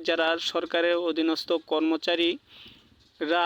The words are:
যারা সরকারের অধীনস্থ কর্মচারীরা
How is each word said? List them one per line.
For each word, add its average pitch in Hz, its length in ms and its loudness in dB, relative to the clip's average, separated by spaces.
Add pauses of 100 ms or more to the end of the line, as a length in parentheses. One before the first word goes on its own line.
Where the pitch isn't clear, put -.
যারা 165 240 2 (240)
সরকারের 170 440 0 (140)
অধীনস্থ 160 400 0 (220)
কর্মচারীরা 165 1700 -2